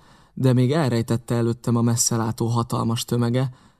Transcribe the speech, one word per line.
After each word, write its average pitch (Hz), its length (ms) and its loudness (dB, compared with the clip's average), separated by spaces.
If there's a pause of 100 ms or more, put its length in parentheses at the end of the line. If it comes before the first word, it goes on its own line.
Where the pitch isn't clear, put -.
(340)
de 127 200 2
még 123 180 4
elrejtette 120 640 0
előttem 117 400 0
a 120 60 2
messzelátó 117 640 0
hatalmas 117 580 -2
tömege, 120 480 0 (260)